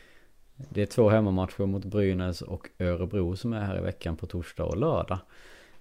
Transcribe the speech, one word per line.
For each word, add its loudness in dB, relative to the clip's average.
det -4
är 2
två 6
hemmamatcher 4
mot -2
Brynäs 0
och -8
Örebro 0
som -4
är -4
här -2
i -4
veckan -4
på -8
torsdag -6
och -2
lördag. -2